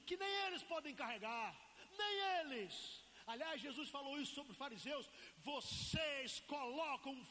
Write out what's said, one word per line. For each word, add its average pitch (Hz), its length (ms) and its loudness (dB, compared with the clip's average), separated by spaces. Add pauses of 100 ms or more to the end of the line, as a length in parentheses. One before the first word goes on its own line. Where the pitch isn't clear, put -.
que 359 120 0
nem 392 160 2 (140)
eles 359 160 -2
podem 302 300 -2
carregar, 226 560 0 (480)
nem 415 160 4 (260)
eles. 254 640 0 (240)
Aliás, 269 360 -2
Jesus 269 280 -2
falou 277 320 -2
isso - 140 -2
sobre 277 160 -8
os 170 60 -12
fariseus: 254 520 -2 (280)
"Vocês 285 1040 0
colocam 277 720 0
um 254 180 -8